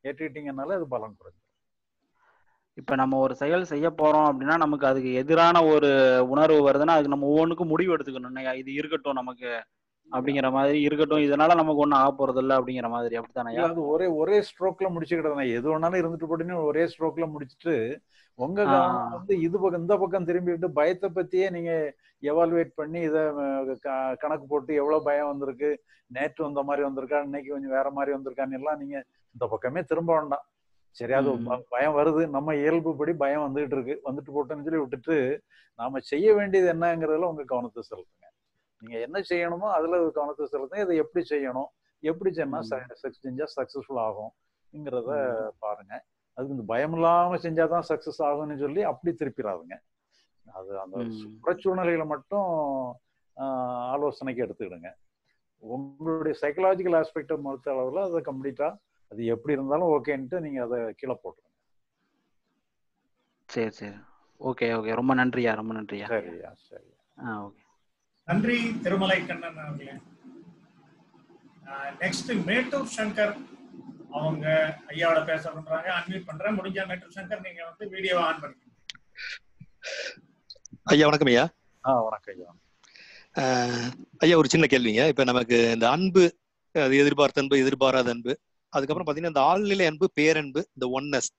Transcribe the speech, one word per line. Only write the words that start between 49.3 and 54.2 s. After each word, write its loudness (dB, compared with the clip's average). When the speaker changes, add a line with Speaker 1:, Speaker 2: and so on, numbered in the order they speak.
Speaker 1:
அது -12
அந்த -12
Speaker 2:
ம். -8
Speaker 1:
சு-, -14
புறச்சூழ்நிலைகளை -2
மட்டும், -4
ஆ, -8
ஆலோசனைக்கு -4